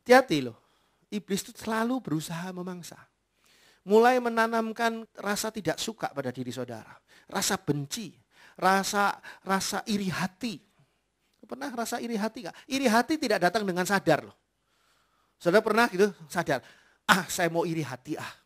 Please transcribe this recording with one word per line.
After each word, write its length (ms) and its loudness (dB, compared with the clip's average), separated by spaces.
Hati-hati 480 6
loh, 80 -14
iblis 320 -4
itu 80 -20
selalu 480 -2
berusaha 560 -6
memangsa. 400 -12
Mulai 320 6
menanamkan 960 0
rasa 400 -4
tidak 240 -2
suka 320 -6
pada 240 -6
diri 240 -8
saudara, 400 -12
rasa 320 -2
benci, 560 -6
rasa, 640 2
rasa 480 -2
iri 160 -2
hati, 480 -6
pernah 240 -10
rasa 240 -6
iri 160 -6
hati 320 -4
nggak? 160 -16
Iri 240 2
hati 320 4
tidak 240 0
datang 240 2
dengan 160 0
sadar 400 2
loh. 80 -18
Saudara 240 4
pernah 320 4
gitu 160 4
sadar, 320 -2
"Ah, 240 4
saya 240 0
mau 160 0
iri 160 -2
hati 320 -10
ah. 160 -10